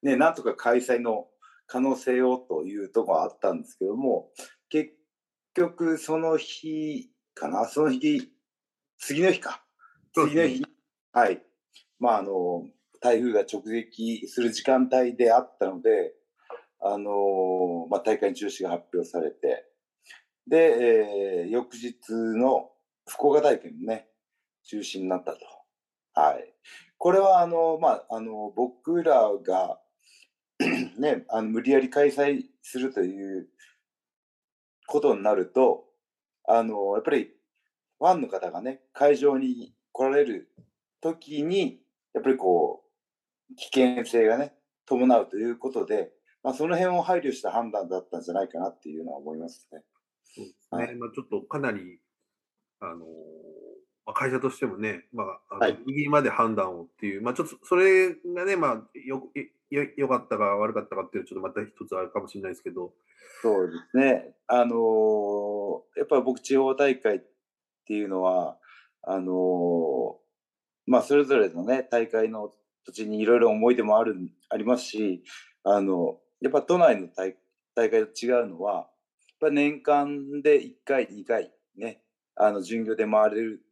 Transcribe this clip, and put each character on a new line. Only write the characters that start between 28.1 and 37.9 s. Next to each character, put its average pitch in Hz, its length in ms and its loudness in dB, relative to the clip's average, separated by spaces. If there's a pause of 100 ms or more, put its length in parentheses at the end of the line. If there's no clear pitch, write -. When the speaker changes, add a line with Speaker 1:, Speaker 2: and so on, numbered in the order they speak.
Speaker 1:
あ、 113 60 -6
あ 110 40 -6
の、 107 340 -10
僕 160 480 -2
ら 131 360 6
が、 92 400 -2 (800)
<clears throat> 127 400 -2
ね、 135 300 0
あ 113 120 -2
の、 107 80 -4
無 113 140 -2
理 127 80 0
や 139 80 8
り 131 100 0
開 147 200 4
催 139 380 0 (160)
す - 160 -12
る 131 140 -4
と 101 100 -2
い 98 360 -6
う 87 100 -14 (1400)
こ 147 140 0
と 143 140 2
に 98 80 -8
な 107 100 4
る 92 140 0
と、 - 380 2 (640)
あ 113 140 4
の、 101 320 -2
や 110 60 0
っ - 20 -12
ぱ 147 100 -2
り 131 180 -2 (680)